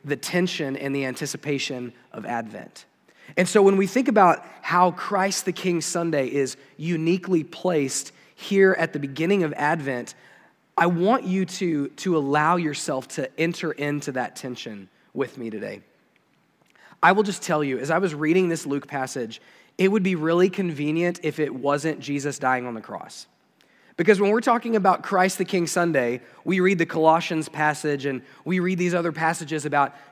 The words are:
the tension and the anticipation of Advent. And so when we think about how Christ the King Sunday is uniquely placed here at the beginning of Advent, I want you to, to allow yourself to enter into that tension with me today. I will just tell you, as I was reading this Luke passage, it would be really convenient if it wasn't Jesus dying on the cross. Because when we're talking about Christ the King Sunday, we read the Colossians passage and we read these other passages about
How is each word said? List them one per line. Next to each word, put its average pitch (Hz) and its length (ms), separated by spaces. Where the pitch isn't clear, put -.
the 139 100
tension 165 600
and 139 180
the 139 100
anticipation 131 880
of 113 120
Advent. 113 600
And 180 100
so 208 140
when 196 160
we 196 100
think 247 200
about 196 360
how 180 300
Christ 190 540
the 190 60
King 175 300
Sunday 156 460
is 135 300
uniquely 170 680
placed 147 680
here 190 420
at 165 160
the 151 60
beginning 160 440
of 151 100
Advent, 139 640
I 170 100
want 185 360
you 190 220
to, 147 440
to 175 280
allow 151 380
yourself 147 540
to 139 200
enter 170 320
into 143 420
that 127 220
tension 110 540
with 127 240
me 117 120
today. 104 320
I 170 100
will 208 100
just 196 180
tell 156 220
you, 131 160
as 135 100
I 165 80
was 185 160
reading 165 360
this 165 160
Luke 143 220
passage, 131 540
it 185 100
would 202 160
be 185 120
really 170 340
convenient 170 720
if 151 160
it 147 140
wasn't 143 460
Jesus 139 380
dying 127 300
on 120 60
the 110 80
cross. - 460
Because 185 220
when 202 120
we're 226 100
talking 233 340
about 190 280
Christ 185 340
the 185 80
King 180 220
Sunday, 139 540
we 185 160
read 185 200
the 165 80
Colossians 160 600
passage 147 560
and 131 180
we 185 140
read 185 180
these 175 180
other 170 160
passages 160 520
about 143 300